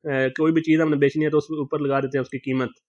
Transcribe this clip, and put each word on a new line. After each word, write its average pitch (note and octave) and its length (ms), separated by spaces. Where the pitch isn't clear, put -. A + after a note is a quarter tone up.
कोई C3+ 440
भी D#3+ 100
चीज़ D#3+ 200
हमने D3+ 160
बेचनी C#3+ 260
है D#3 60
तो D#3 80
उसके D3+ 240
ऊपर D3 200
लगा C#3 200
देते C3+ 160
हैं C3 40
उसकी B2 180
कीमत। C3 300